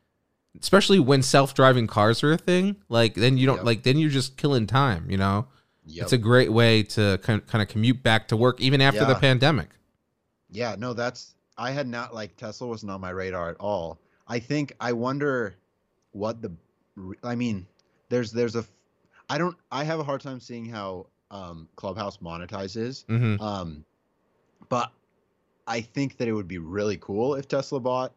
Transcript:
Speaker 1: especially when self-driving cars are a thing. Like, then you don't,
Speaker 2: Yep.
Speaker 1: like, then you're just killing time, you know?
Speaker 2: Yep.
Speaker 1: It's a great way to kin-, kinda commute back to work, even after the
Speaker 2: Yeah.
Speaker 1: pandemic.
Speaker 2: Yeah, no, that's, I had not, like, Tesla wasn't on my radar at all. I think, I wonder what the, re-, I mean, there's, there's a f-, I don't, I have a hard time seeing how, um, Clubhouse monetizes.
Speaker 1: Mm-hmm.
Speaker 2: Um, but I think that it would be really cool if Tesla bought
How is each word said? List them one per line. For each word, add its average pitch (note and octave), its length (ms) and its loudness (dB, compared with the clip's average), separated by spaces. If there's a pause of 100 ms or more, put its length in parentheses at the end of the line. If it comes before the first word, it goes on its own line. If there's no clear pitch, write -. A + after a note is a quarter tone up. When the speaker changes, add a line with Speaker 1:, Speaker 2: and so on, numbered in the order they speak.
(600)
Speaker 1:
especially G3 380 6
when C3+ 240 6
self-driving C3 640 4
cars A2 360 4
are D3+ 80 4
a E3+ 60 2
thing. F#3 380 0 (120)
Like, A#2 260 2
then B2+ 240 4
you C3 80 4
don't, B2+ 120 4
Speaker 2:
Yep. F#2 80 -6
Speaker 1:
like, A#2 160 2
then C3+ 160 4
you're D#3 120 2
just C3+ 260 -2
killing C3+ 300 2
time, G2+ 440 0
you G2 80 0
know? G2 280 0 (380)
Speaker 2:
Yep. D#2+ 200 -10
Speaker 1:
It's - 80 0
a B2+ 60 4
great A2+ 340 4
way A2+ 320 6
to G2+ 400 2
kin-, G#2+ 180 0
kinda G#2+ 240 -2
commute B2 360 0
back A2+ 260 2
to A2+ 80 0
work, B2 240 2
even C3+ 200 2
after C3+ 240 4
the C3+ 80 4
Speaker 2:
Yeah. C3 60 2
Speaker 1:
pandemic. C3 520 2 (800)
Speaker 2:
Yeah, G#2+ 280 -6
no, A#2+ 160 -6
that's, A#2+ 400 -8 (240)
I A#2+ 140 -6
had C#3+ 140 -4
not, A#2+ 280 -10
like, G#2+ 220 -12
Tesla A#2+ 300 -12
wasn't G#2+ 240 -10
on F#2+ 100 -8
my F#2 100 -8
radar F#2 400 -6
at - 100 -14
all. F2 380 -6 (280)
I A#2+ 140 -6
think, C#3+ 400 -6
I B2 120 -4
wonder B2 640 -4 (580)
what A2 280 -6
the, A2 100 -10 (440)
re-, F#2+ 280 -16
I A#2+ 120 -6
mean, A2 320 -4 (420)
there's, B2 240 -2
there's A#2 240 -2
a A#2 40 -2
f-, - 100 -14 (580)
I C3+ 100 -4
don't, F3 180 -2 (140)
I C3+ 140 -4
have D#3+ 160 -4
a C#3+ 40 -6
hard C#3 180 -6
time C3 180 -12
seeing A#2 240 -14
how, G2 420 -10 (240)
um, E2+ 460 -16
Clubhouse G2 420 -10
monetizes. G2 880 -10
Speaker 1:
Mm-hmm. A2 360 -2
Speaker 2:
Um, F2+ 420 -8 (840)
but A#2+ 220 -2 (720)
I A2+ 160 -4
think C3+ 340 -6
that A#2+ 120 -2
it A2+ 40 0
would G#2 160 -4
be F2+ 100 -10
really G2 400 -4
cool A2+ 360 -2
if C3+ 140 -10
Tesla C#3 320 -4
bought B2+ 360 -2